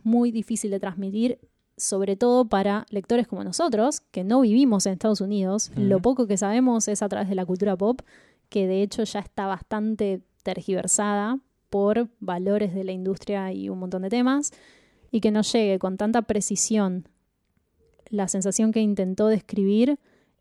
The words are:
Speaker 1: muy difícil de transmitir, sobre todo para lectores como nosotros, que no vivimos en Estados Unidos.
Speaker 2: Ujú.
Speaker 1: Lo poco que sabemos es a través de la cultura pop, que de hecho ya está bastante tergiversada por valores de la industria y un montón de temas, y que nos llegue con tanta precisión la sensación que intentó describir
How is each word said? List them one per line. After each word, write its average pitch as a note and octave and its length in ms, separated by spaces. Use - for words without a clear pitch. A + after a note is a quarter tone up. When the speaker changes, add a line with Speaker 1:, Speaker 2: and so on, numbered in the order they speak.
Speaker 1:
muy A#3+ 280
difícil G#3+ 380
de F#3+ 100
transmitir, G3 580
sobre G3 400
todo B3 320
para G3+ 420
lectores A3+ 360
como G3 180
nosotros, A#3+ 560
que F#3 140
no A#3 160
vivimos A3+ 460
en G3 80
Estados G#3+ 260
Unidos. G3 520
Speaker 2:
Ujú. - 100
Speaker 1:
Lo G3 180
poco B3 260
que G3 100
sabemos A3+ 520
es G#3 140
a G#3 60
través G3 200
de G3+ 60
la F#3 120
cultura F#3 300
pop, G#3+ 240
que G3 180
de F#3+ 160
hecho G#3 220
ya G#3 160
está G3 260
bastante G3+ 760
tergiversada G3+ 960
por G#3+ 400
valores F#3+ 540
de F#3+ 100
la F#3+ 80
industria F#3+ 600
y G3 160
un F#3+ 100
montón F#3 240
de G3 60
temas, B3+ 440
y A3+ 100
que G#3+ 120
nos G#3 200
llegue G3+ 260
con F#3+ 180
tanta A3+ 260
precisión G3+ 840
la G3 200
sensación G3 420
que A3 100
intentó G3+ 460
describir G#3+ 720